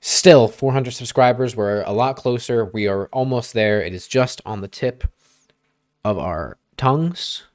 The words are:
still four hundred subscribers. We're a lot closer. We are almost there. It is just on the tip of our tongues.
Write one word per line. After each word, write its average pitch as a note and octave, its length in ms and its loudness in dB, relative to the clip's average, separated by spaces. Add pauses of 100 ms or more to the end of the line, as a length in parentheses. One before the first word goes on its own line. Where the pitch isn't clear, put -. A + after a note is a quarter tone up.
still D3 460 6
four C3+ 260 -2
hundred B2+ 180 0
subscribers. B2 640 0
We're G#2 280 -2
a - 100 -6
lot B2 220 0
closer. A#2+ 500 -2
We G#2 220 -4
are G2 200 -2
almost B2+ 460 -4
there. G#2+ 280 2
It F2 120 -6
is F2+ 140 -12
just B2+ 380 0
on G#2+ 160 -8
the G2 60 -10
tip - 360 -6 (1000)
of G#2 160 -2
our D#2 380 -6 (200)
tongues. D#3 680 -2 (120)